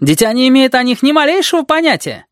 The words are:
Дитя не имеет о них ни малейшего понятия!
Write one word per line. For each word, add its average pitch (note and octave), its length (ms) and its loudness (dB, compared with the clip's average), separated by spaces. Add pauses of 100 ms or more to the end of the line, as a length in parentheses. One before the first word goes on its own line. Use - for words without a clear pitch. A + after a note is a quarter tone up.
Дитя D#3 320 0
не B3+ 160 0
имеет C4 260 4
о B3+ 80 0
них B3 200 -2
ни C#4 100 2
малейшего D#4 500 0
понятия! C#4+ 680 -4